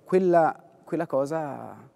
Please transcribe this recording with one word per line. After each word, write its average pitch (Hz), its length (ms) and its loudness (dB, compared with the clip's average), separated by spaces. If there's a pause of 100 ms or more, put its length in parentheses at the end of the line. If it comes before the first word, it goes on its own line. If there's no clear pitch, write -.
quella, 175 540 2 (260)
quella 165 220 -6
cosa 135 720 -6 (200)